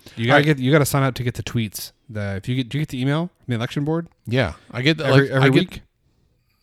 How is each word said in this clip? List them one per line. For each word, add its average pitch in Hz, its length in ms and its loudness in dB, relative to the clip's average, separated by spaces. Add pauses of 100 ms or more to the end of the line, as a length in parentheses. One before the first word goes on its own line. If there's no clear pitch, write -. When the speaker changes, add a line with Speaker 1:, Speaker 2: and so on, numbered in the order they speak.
(160)
Speaker 1:
You 117 120 -2
gotta 123 40 4
Speaker 2:
All 139 80 6
right. 143 60 2
Speaker 1:
get, 147 140 2
you 127 120 0
gotta 147 140 6
sign 139 180 0
up 131 120 -2
to 127 80 -6
get 120 120 -4
the - 80 -10
tweets. - 480 -6 (180)
The, 101 280 -6
if 95 100 -12
you 123 80 -2
get, 127 140 -4
do 139 80 -6
you 147 60 -4
get 151 60 -8
the 127 120 -8
email 147 280 -2 (140)
from - 80 -6
the 120 40 -2
election 123 280 -4
board? 160 240 -2 (180)
Speaker 2:
Yeah, 110 280 0 (180)
I 123 100 -6
get 151 160 2
the 151 80 -6
Speaker 1:
Every, 135 220 6
Speaker 2:
elec-, - 40 -6
Speaker 1:
every 135 100 2
Speaker 2:
I 135 80 6
get 131 100 4
Speaker 1:
week? - 220 -4 (800)